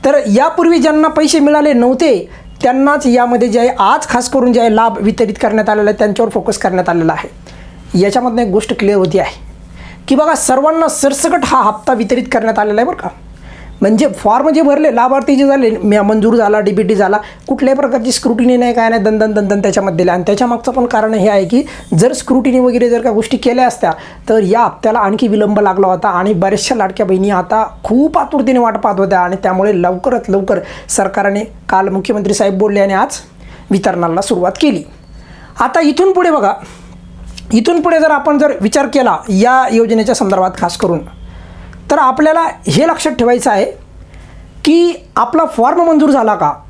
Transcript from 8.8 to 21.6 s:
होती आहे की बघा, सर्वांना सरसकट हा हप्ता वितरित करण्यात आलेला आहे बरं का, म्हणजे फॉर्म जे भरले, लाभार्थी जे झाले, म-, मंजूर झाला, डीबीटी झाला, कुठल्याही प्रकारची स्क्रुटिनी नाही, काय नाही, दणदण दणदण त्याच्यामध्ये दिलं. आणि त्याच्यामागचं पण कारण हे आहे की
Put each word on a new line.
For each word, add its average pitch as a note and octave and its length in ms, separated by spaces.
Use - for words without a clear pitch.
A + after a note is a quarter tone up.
होती F#3 200
आहे - 260
की C4+ 60
बघा, D4+ 200
सर्वांना D4+ 540
सरसकट C#4 560
हा B3 180
हप्ता C4 300
वितरित B3 300
करण्यात A3+ 260
आलेला G#3+ 220
आहे B3+ 60
बरं F4+ 100
का, F#3 120
म्हणजे A3 280
फॉर्म A#3+ 420
जे D#4 120
भरले, D4 320
लाभार्थी C4 420
जे C#4 100
झाले, C4+ 240
म-, G#3 360
मंजूर A3 300
झाला, G#3+ 240
डीबीटी G3+ 340
झाला, G3+ 240
कुठल्याही C4 300
प्रकारची B3 340
स्क्रुटिनी B3 440
नाही, A#3+ 180
काय A3+ 140
नाही, A3+ 140
दणदण G#3+ 300
दणदण G3+ 300
त्याच्यामध्ये G3 340
दिलं. F3+ 160
आणि F3+ 140
त्याच्यामागचं A#3 460
पण A#3+ 140
कारण A3 280
हे G#3 140
आहे G3 160
की A#3 180